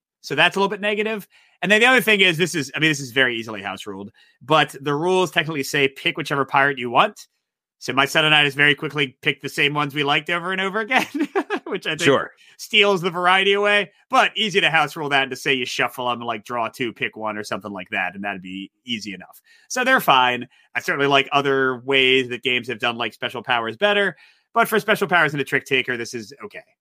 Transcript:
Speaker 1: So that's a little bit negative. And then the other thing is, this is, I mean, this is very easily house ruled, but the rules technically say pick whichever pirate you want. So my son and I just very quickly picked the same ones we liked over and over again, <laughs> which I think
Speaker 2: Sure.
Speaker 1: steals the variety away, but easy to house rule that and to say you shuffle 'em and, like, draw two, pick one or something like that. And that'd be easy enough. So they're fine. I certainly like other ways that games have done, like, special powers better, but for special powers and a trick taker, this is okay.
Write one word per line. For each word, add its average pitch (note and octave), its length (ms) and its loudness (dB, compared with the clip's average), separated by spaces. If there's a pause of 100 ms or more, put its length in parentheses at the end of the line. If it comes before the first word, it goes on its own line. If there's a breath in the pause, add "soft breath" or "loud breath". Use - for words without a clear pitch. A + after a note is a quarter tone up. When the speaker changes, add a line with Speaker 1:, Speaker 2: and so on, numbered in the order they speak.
(200)
Speaker 1:
So - 140 -8
that's E3 220 4
a - 20 0
little G3 120 0
bit G3+ 100 -8
negative. G#3 460 -4 (360 soft breath)
And F3+ 100 -2
then G#3+ 80 6
the A#3 60 6
other B3+ 140 6
thing G3+ 200 2
is, F#3 160 4
this E3+ 180 -2
is, C#3 200 -4
I D3+ 40 -6
mean, D#3 120 2
this C#3+ 100 -2
is C3 100 -12
very B2 260 2
easily A2+ 260 -8
house G2 240 -10
ruled, G2+ 240 -12 (320 soft breath)
but D3 380 2
the C#3+ 140 -2
rules F3+ 360 2
technically D#3+ 320 -2
say C#3 260 2
pick - 280 -4
whichever C#3+ 280 -2
pirate C#3 340 2
you A#2+ 120 -6
want. E3 360 2 (520)
So - 140 -6
my C3+ 140 4
son D#3+ 180 2
and D#3 100 4
I D3 100 6
just C3+ 120 0
very D3 180 4
quickly D3 480 -4
picked D3 200 -2
the C#3+ 60 -8
same D3 260 -2
ones D3 200 -2
we D3 100 -2
liked D#3 260 0
over F3 220 -4
and F#3+ 80 -4
over F#3+ 200 -4
again, A3+ 260 0 (300)
<laughs> F4+ 280 -4
which G#3+ 220 -8
I E3+ 40 -4
think D#3 120 -4
Speaker 2:
Sure. C3 300 2 (260 soft breath)
Speaker 1:
steals G3+ 440 2
the F#3 80 -2
variety F#3 420 2
away, G3+ 400 0 (180)
but A#3 260 2
easy F#3+ 240 0
to D#3+ 100 2
house D3+ 260 2
rule D3 140 -6
that C#3 120 2
and C3 80 -4
to B2+ 60 -6
say C#3+ 180 0
you B2 120 -2
shuffle B2 440 -2
'em A#2+ 80 -4
and, A#2+ 80 -10
like, A2+ 180 -6
draw A#2+ 240 -4
two, A#2 240 -6
pick A#2 240 -6
one G#2+ 200 -6
or G#2 80 -8
something G#2 280 -8
like F#2 180 -12
that. F#2 240 -4
And G2+ 100 -10
that'd G2 180 -6
be F#2+ 280 -12 (140)
easy G#2+ 300 -8
enough. - 260 -20 (280 soft breath)
So B3+ 160 -6
they're C4 160 2
fine. B2 480 2 (260 soft breath)
I C3+ 60 -4
certainly C#3+ 280 0
like C#3 240 4
other C3+ 480 0
ways C3 480 4
that A#2+ 140 -8
games B2 260 -2
have A#2+ 100 -6
done, A#2+ 180 -2
like, A#2 180 -6
special A#2+ 280 -8
powers A2+ 340 -2
better, G#3 400 0 (380 soft breath)
but A#3 140 2
for G#3+ 120 0
special G3 280 0
powers D#3 260 2
and C#3+ 60 -4
a C3 40 -2
trick C3+ 220 -2
taker, B2+ 300 0
this A#2 180 -8
is A2 180 -12 (120)
okay. G2+ 200 -16 (160)